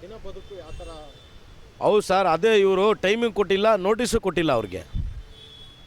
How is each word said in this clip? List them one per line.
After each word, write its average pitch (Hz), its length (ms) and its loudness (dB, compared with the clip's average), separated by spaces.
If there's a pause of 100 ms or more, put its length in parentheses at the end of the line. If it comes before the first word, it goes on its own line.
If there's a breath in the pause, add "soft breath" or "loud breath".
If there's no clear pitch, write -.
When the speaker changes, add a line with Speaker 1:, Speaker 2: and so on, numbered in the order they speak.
Speaker 1:
ದಿನ 185 120 -18 (120)
ಬದುಕು 196 340 -16
ಯಾವ 160 200 -16
ಥರ? 170 80 -14 (960)
Speaker 2:
ಹೌದು 196 180 4
ಸರ್, 190 260 0
ಅದೇ 196 320 4
ಇವರು 196 340 4
ಟೈಮಿಂಗ್ 214 420 0
ಕೊಟ್ಟಿಲ್ಲ, 202 400 2
ನೋಟಿಸು 220 440 0
ಕೊಟ್ಟಿಲ್ಲ 170 320 0
ಅವ್ರಿಗೆ. 95 320 -2 (1040)